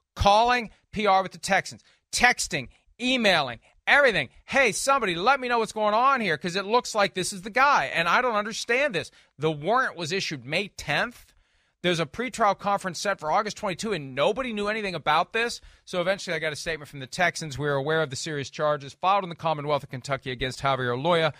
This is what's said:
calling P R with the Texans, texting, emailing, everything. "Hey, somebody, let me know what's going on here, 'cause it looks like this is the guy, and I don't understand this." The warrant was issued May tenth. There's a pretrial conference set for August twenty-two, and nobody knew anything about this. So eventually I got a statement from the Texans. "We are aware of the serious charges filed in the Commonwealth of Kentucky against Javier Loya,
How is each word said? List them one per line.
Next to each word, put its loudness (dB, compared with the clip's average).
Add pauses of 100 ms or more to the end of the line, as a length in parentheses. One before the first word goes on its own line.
(160)
calling 4 (200)
P -2
R 6
with -4
the -20
Texans, -2 (280)
texting, 0 (300)
emailing, 2 (260)
everything. 4 (160)
"Hey, 2
somebody, 0
let 2
me -6
know 2
what's -2
going 0
on 4
here, 0
'cause -6
it -4
looks 0
like 2
this -4
is -12
the -12
guy, 4
and 0
I 4
don't 0
understand -2
this." -6 (260)
The 0
warrant 0
was -6
issued -6
May -4
tenth. -4 (480)
There's 0
a -2
pretrial 0
conference -4
set -2
for -4
August 0
twenty-two, -4
and -6
nobody 0
knew -4
anything -4
about 0
this. -2 (220)
So -4
eventually -2
I -4
got -4
a -6
statement -8
from -14
the -12
Texans. -2
"We -2
are 0
aware 0
of -2
the -10
serious -8
charges -2
filed 2
in -8
the -12
Commonwealth -2
of -18
Kentucky -6
against -6
Javier 0
Loya, 2